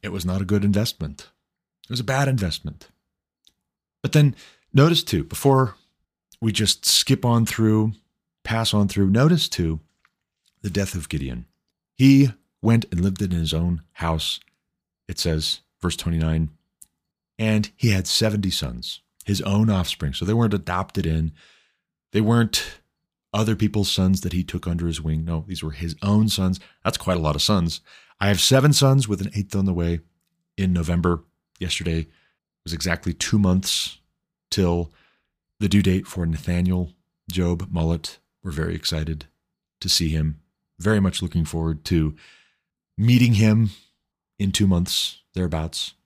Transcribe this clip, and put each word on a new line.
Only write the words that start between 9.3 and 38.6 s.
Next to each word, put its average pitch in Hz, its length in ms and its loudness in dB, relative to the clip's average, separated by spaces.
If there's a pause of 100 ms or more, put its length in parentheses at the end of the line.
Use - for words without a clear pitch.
too, 80 320 -2 (800)
the 101 100 -8
death 98 240 -4
of 82 140 -8
Gideon. 64 360 -6 (500)
He 139 340 6 (320)
went 113 300 2
and 87 100 0
lived 95 200 0
in 95 100 -2
his 82 220 -2
own 85 300 -2 (100)
house, 80 460 -4 (680)
it 87 120 -10
says, 78 420 -2 (200)
verse 87 140 -2
twenty-nine, 80 540 0 (880)
"And 110 380 0
he 117 160 0
had 95 160 0
seventy 104 420 0
sons, - 520 -8 (240)
his 101 160 -2
own 104 280 2
offspring." 85 440 -2
So - 120 -6
they 101 80 0
weren't 113 200 2
adopted 90 520 -4
in. 80 280 -2 (800)
They 110 80 2
weren't 113 580 0 (540)
other 107 220 0
people's 104 360 0
sons 92 300 2
that 87 100 -6
he 87 120 -2
took - 240 -8
under 85 180 -4
his 78 160 -4
wing. 78 240 -2
No, 82 220 -4
these 92 160 -10
were 78 80 -8
his 78 320 -8
own 104 260 2
sons. 92 300 0 (260)
That's - 120 -2
quite 90 200 -2
a - 40 -2
lot 76 140 0
of 73 60 -4
sons. 85 400 0 (380)
"I 98 80 0
have 101 120 2
seven 135 320 4
sons 135 360 4
with 101 120 -4
an 98 160 -6
eighth 101 200 -6
on 98 100 0
the 92 80 0
way 85 260 0 (560)
in 95 160 0
November." 87 520 0 (360)
Yesterday 82 480 -4 (560)
was 80 80 -10
exactly 85 420 -4
two - 260 0
months 95 600 0 (500)
till 87 440 0 (680)
the 104 80 -2
due 101 140 4
date 92 260 0
for 87 180 -6
Nathaniel. 87 680 -2 (360)
Job, 87 400 -2
Mullet, 82 500 -4 (220)
we're 95 100 -10
very 80 240 -6